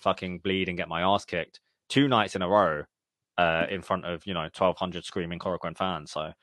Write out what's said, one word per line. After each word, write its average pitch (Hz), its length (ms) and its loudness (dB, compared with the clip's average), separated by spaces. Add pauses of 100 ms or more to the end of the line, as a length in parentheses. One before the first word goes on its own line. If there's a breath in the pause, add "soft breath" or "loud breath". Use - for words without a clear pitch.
fucking 90 400 -2
bleed 95 280 -2
and 90 80 -6
get 85 120 -6
my 82 140 -4
ass 98 220 2
kicked - 360 -6 (280)
two 139 200 4
nights 107 260 2
in 92 80 -2
a 90 60 0
row, 87 340 4 (560)
uh, 85 320 4
in 95 120 -6
front 90 220 -2
of, 85 220 -8
you 98 80 -6
know, 80 180 -4
twelve 92 240 2
hundred 90 280 -6
screaming 85 340 -6
Korakuen 85 380 -6
fans." 85 340 -4
So, 78 220 -6 (100)